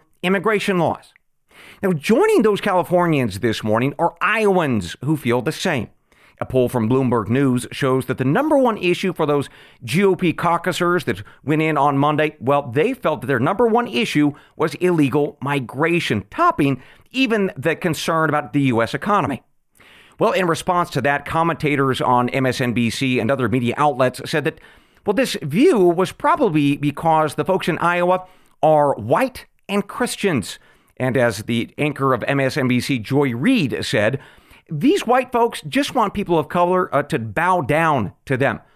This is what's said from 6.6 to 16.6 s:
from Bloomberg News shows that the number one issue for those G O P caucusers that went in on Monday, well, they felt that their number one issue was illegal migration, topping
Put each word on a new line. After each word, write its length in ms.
from 200
Bloomberg 380
News 440
shows 340
that 120
the 60
number 340
one 200
issue 340
for 140
those 240
G 220
O 100
P 160
caucusers 720
that 180
went 180
in 160
on 200
Monday, 420
well, 320
they 220
felt 260
that 80
their 140
number 260
one 200
issue 440
was 200
illegal 640
migration, 880
topping 520